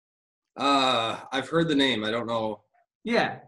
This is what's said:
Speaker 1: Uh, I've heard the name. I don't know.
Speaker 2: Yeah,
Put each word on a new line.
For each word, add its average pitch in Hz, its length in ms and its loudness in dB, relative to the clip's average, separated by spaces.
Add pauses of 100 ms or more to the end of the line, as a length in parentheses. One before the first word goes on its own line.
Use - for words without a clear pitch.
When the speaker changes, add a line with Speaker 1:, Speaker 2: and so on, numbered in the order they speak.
(580)
Speaker 1:
Uh, 127 600 2 (120)
I've 131 180 -4
heard 165 180 2
the 151 80 2
name. 127 280 2
I 107 80 -2
don't 113 160 -4
know. 110 340 -4 (420)
Speaker 2:
Yeah, 190 440 -2